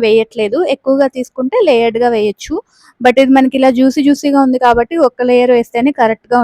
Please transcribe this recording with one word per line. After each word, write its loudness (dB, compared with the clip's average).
వేయట్లేదు, -2
ఎక్కువగా -2
తీసుకుంటే -8
లేయర్డ్‌గా 0
వేయొచ్చు. -6
But 2
ఇది 4
మనకి 0
ఇలా 4
జ్యూసీ 0
జ్యూసీగా 0
ఉంది -2
కాబట్టి 0
ఒక్క -6
లేయర్ 2
వేస్తేనే -2
కరెక్ట్‌గా -2